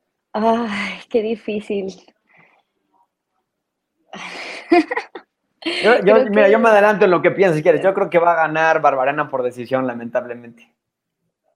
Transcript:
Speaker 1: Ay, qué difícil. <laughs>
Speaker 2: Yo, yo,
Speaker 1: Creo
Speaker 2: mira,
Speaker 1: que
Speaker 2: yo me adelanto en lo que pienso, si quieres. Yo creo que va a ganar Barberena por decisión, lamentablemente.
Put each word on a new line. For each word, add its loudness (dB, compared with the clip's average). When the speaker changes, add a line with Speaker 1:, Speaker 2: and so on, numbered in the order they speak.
Speaker 1:
Ay, -4
qué 0
difícil. -8
<laughs> -4
Speaker 2:
Yo, 2
yo, 4
Speaker 1:
Creo 2
Speaker 2:
mira, 4
Speaker 1:
que 4
Speaker 2:
yo 4
me 4
adelanto 4
en 4
lo 0
que 2
pienso, 0
si -4
quieres. 2
Yo 2
creo -2
que 2
va 2
a 0
ganar 0
Barberena 0
por -6
decisión, -4
lamentablemente. -10